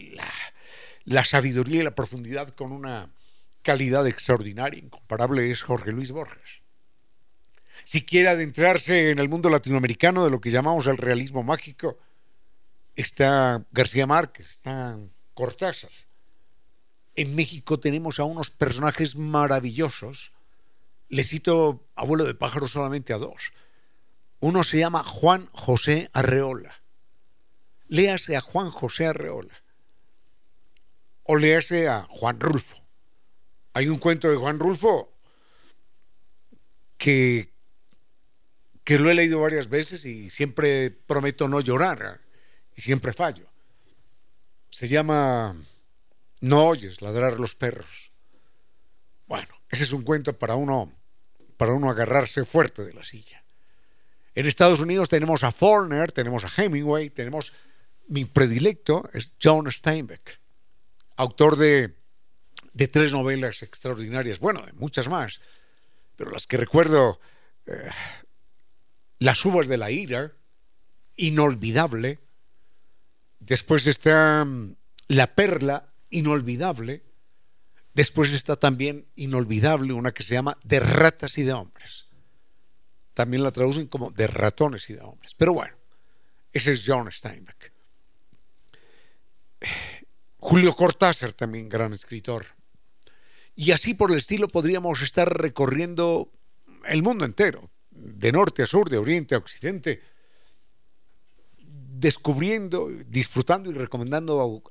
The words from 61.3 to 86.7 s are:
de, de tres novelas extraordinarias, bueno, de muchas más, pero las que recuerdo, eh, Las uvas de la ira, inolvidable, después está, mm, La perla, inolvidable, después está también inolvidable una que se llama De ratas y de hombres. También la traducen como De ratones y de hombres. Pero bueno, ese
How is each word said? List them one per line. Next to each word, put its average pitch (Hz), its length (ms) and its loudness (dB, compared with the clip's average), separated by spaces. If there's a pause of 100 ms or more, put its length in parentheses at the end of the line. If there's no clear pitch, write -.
de, 143 380 4 (800)
de 135 140 2
tres 151 240 4
novelas 135 520 -2
extraordinarias, 117 720 -8
bueno, 175 260 -2
de - 100 -20
muchas - 340 -4
más, 156 340 -6 (720)
pero - 140 -12
las 98 160 -10
que 127 120 -2
recuerdo, 143 600 4 (460)
eh, - 240 -12 (1300)
Las 127 260 2
uvas 180 240 2
de 127 100 0
la 107 120 -4
ira, 143 420 -6 (840)
inolvidable, 139 1040 0 (1200)
después 131 480 0
está, 151 580 6
mm, 120 300 -8 (320)
La 135 260 4
perla, 147 580 0 (200)
inolvidable, 131 920 -2 (920)
después 143 380 2
está 143 220 -2
también 143 600 -2
inolvidable 131 800 0
una 120 200 -4
que - 80 -14
se - 140 -4
llama 139 280 -4
De 143 160 4
ratas 156 600 2
y 143 40 0
de 131 100 0
hombres. - 520 -14 (1080)
También 123 260 0
la 135 100 0
traducen 135 360 -2
como 120 240 -10
De 107 160 0
ratones 107 640 0
y - 20 -14
de 110 80 -16
hombres. - 340 -20
Pero 208 180 4
bueno, - 220 -6 (800)
ese 131 200 2